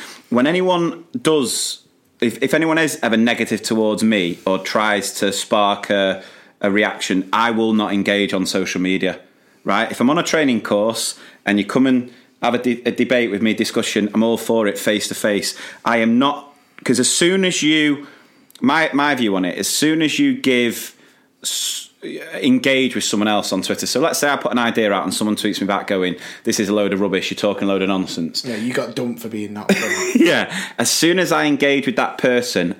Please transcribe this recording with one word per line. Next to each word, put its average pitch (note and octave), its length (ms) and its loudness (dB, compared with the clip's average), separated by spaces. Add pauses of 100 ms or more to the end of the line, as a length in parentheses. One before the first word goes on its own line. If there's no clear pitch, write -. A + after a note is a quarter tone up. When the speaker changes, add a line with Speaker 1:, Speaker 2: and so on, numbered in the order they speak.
(320)
Speaker 1:
When B2 160 2
anyone F3+ 580 0 (160)
does, - 640 -2 (340)
if, A2+ 220 -2
if C3+ 140 0
anyone D#3+ 240 2
is D3 240 0
ever A2+ 120 2
negative A2+ 460 0
towards A2 420 0
me F#2+ 440 2
or F#2+ 100 0
tries G#2 640 0
to G2+ 140 0
spark G2+ 580 0
a, F#2+ 320 0 (360)
a G#2 120 0
reaction, F#2+ 600 0
I A2+ 200 2
will A2+ 220 2
not G#2 200 0
engage G2+ 400 0
on F#2 140 0
social F#2 340 -2
media, F#2 380 0 (440)
right? A2 280 0
If - 100 -10
I'm A#2+ 80 4
on D#3+ 80 2
a E3 60 0
training C#3 380 2
course A2 580 -2 (260)
and G#2 140 2
you G2 60 0
come C3 200 2
and B2+ 260 2 (300)
have A#2+ 140 2
a - 20 2
de-, A#2+ 300 -2
a A#2 40 0
debate A#2+ 380 2
with G2+ 140 -2
me, A2 100 2
discussion, G#2+ 600 0
I'm A2 80 4
all A2+ 140 2
for A2+ 280 0
it G2 140 -2
face G#2 300 0
to - 40 -6
face. G2+ 420 -2 (300)
I A#2 120 2
am A2+ 200 4
not, - 380 0 (280)
'cause B2 160 2
as B2 140 2
soon F#3 320 2
as F3 160 0
you, D3 460 2 (540)
my, D3+ 320 2
my C#3+ 200 2
view A2+ 220 0
on F#2 100 0
it, F2 140 -4
as G2 80 -2
soon D#3+ 340 2
as D3 160 0
you C#3 180 4
give, B2 600 0 (480)
s-, - 460 -6 (440)
engage C3 640 2
with G2+ 80 -2
someone G#2 240 0
else G#2 260 0
on F2+ 80 0
Twitter. - 240 -4
So - 140 0
let's D3+ 180 0
say C#3+ 100 0
I C#3 80 2
put A#2+ 160 -4
an A#2+ 60 -2
idea A2+ 340 2
out F#2 120 0
and F#2 100 -4
someone G#2+ 220 0
tweets G#2 260 -2
me G2 60 -4
back G2 200 -2
going, F#2 280 0 (300)
"This A2+ 140 0
is G2+ 100 0
a G#2 40 2
load G2+ 200 2
of F#2+ 60 -2
rubbish, F#2+ 300 -2
you're G2 80 -6
talking G2+ 300 -2
a G2 40 0
load F#2+ 120 0
of F#2+ 60 0
nonsense." F2+ 540 -4
Speaker 2:
Yeah, A#2+ 120 -8
you A#2 180 -4
got B2 220 -4
dumped A#2+ 260 -6
for A2+ 80 -10
being G#2 240 -8
that G#2 180 -4
funny. F#4 440 -2
Speaker 1:
<laughs> D#4 100 6
Yeah. C3 260 2 (280)
As A#2+ 120 0
soon E3+ 280 2
as D#3+ 120 0
I D#3 140 2
engage C#3 400 2
with A#2+ 120 -2
that - 200 -2
person, A#2+ 640 0